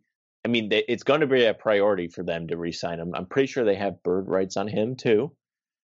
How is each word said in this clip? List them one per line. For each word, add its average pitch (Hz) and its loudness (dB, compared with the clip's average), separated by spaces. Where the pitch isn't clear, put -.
I - -4
mean, 113 0
they, 107 2
it's 117 -2
gonna 147 4
be 127 4
a 104 4
priority 101 2
for 87 -12
them 85 -4
to 85 -4
re-sign 85 -6
him. 85 -6
I'm 92 -8
pretty 135 0
sure 127 -2
they 101 4
have 98 -4
bird 95 -2
rights 95 -2
on 101 -2
him 107 -2
too. 123 0